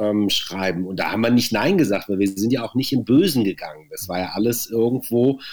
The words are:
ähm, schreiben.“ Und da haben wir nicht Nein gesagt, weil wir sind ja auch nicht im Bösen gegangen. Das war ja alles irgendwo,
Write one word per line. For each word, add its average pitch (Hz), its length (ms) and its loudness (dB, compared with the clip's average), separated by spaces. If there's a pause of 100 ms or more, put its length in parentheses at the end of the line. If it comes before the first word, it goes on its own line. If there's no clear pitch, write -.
ähm, 104 300 2
schreiben.“ 92 540 -2
Und 90 140 -8
da 82 140 -2
haben 104 80 -2
wir 117 100 2
nicht 120 220 2
Nein 139 260 2
gesagt, 98 300 0
weil 98 100 -2
wir 101 80 4
sind 98 260 0
ja 123 120 -2
auch - 100 -8
nicht 131 180 -2
im 120 120 0
Bösen 135 400 4
gegangen. 80 480 -6
Das - 160 -12
war 90 100 -4
ja 90 160 -4
alles 117 340 0
irgendwo, 120 680 0 (140)